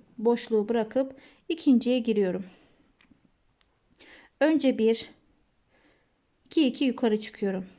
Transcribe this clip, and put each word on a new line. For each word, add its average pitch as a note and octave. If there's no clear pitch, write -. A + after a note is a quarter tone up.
boşluğu A3
bırakıp A#3
ikinciye B3+
giriyorum. G3+
Önce C#4
bir, A3+
iki, D#4+
iki -
yukarı A#3
çıkıyorum. F#3+